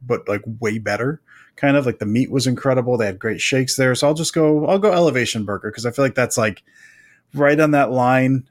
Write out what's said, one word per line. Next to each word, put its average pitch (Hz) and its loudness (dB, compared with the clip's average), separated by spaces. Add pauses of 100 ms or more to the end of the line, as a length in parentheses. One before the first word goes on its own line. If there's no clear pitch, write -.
but, 120 -4
like, 104 -2 (160)
way 113 -4
better. 110 -4 (340)
Kind 143 0
of, 139 0
like, 117 -4
the 107 -4
meat 113 0
was 131 0
incredible. 123 0
They 110 0
had 98 -6
great 110 -4
shakes 131 -2
there. 127 2
So 143 0
I'll 151 2
just 156 -6
go, 156 2
I'll 190 2
go 202 2
Elevation 127 0
Burger, 101 -6
'cause 113 -10
I 120 0
feel 139 0
like 127 -2
that's, 120 -2
like, 110 -2 (680)
right 143 4
on 156 4
that 139 2
line 131 2